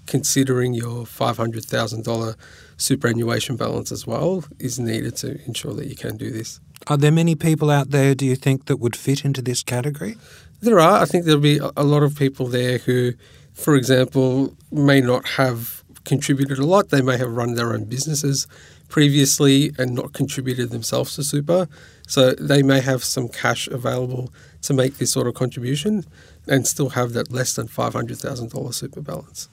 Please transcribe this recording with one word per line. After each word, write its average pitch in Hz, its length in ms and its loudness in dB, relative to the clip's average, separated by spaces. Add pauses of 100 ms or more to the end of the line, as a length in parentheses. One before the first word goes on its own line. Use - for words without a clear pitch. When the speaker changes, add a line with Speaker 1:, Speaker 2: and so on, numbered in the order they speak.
Speaker 1:
considering 127 680 0
your 117 320 -8
five 120 300 -4
hundred 113 280 -4
thousand 113 400 -4
dollar 113 320 -4 (400)
superannuation 117 800 -2
balance 117 360 -4
as 110 140 -10
well 156 380 -2 (140)
is 123 200 -6
needed 120 380 -4
to - 300 -10
ensure 120 280 -8
that - 120 -8
you - 100 -12
can 110 200 -10
do 113 140 -10
this. - 300 -12 (260)
Speaker 2:
Are 147 100 0
there 147 160 6
many 165 220 4
people 156 360 2
out 143 200 2
there, 139 240 4
do 135 120 0
you 131 100 2
think, 135 300 0
that 139 100 0
would 117 200 -2
fit - 280 -2
into 135 160 -2
this 123 220 -4
category? 147 540 -6 (440)
Speaker 1:
There 214 200 6
are. 170 200 8
I 180 40 4
think 175 200 0
there'll 156 160 4
be 147 180 4
a, - 180 -4
a 143 80 2
lot 147 180 4
of 147 140 2
people 135 300 -2
there 123 320 -2
who, 123 340 0 (420)
for - 200 2
example, 131 840 2 (140)
may 139 300 6
not 123 300 2
have 120 520 -2 (220)
contributed 135 540 0
a 139 80 0
lot. 196 240 4
They 139 100 4
may 127 160 2
have 123 140 -2
run 120 240 -2
their 117 180 -2
own 107 120 -4
businesses 143 600 -4 (420)
previously 143 920 4
and 127 160 -2
not - 180 -6
contributed 127 580 -4
themselves 127 460 -4
to 143 80 -6
super. 160 440 0 (380)
So 127 260 4
they 143 300 2
may 135 180 4
have 131 220 0
some 123 260 -4
cash - 400 -2
available 127 600 -4 (320)
to 143 120 -2
make 131 240 2
this 120 120 -2
sort 120 160 -2
of 120 80 -4
contribution 143 720 -2 (420)
and 139 200 2
still 135 240 -2
have 123 240 -2
that 120 180 -4
less 127 220 -4
than 117 120 -4
five 117 280 -4
hundred 120 240 -6
thousand 120 320 -8
dollar 123 220 -8
super - 280 -10
balance. 143 520 -14